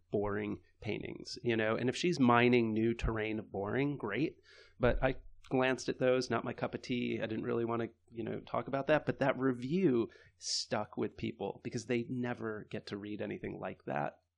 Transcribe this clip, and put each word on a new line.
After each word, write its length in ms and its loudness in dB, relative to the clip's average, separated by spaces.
boring 460 0
paintings, 600 -6
you 120 2
know, 220 2
and 100 0
if 80 0
she's 240 0
mining 540 6
new 200 2
terrain 460 -2
of 140 -10
boring, 420 -2
great. 400 -2
But 200 4
I 140 2
glanced 400 2
at 100 -4
those, 300 4
not 140 0
my 100 -6
cup 220 -6
of 60 -10
tea. 420 -2
I 20 -2
didn't 200 -4
really 200 0
wanna, 220 -2
you 100 -6
know, 180 -4
talk 260 -4
about 200 -2
that. 180 4
But 140 -2
that 200 2
review 680 2
stuck 580 -4
with 220 -4
people 480 -6
because 200 -6
they 220 0
never 640 -4
get 180 -8
to 100 -6
read 240 -8
anything 380 -6
like 260 -8
that, 340 -4